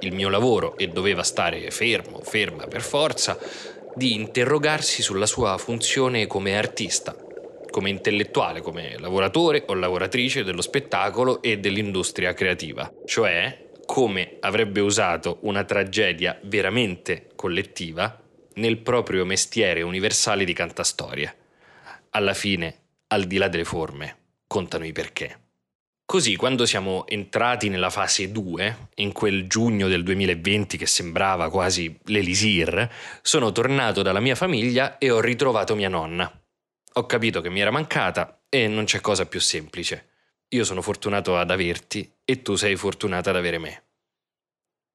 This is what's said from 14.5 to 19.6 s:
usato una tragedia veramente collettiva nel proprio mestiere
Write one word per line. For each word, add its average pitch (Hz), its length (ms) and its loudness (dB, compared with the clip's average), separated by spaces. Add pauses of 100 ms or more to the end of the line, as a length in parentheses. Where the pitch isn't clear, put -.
usato 95 600 2
una 101 220 -2
tragedia 95 800 0
veramente 98 920 -2
collettiva 90 840 -4 (340)
nel 110 240 0
proprio 113 440 0
mestiere 92 600 0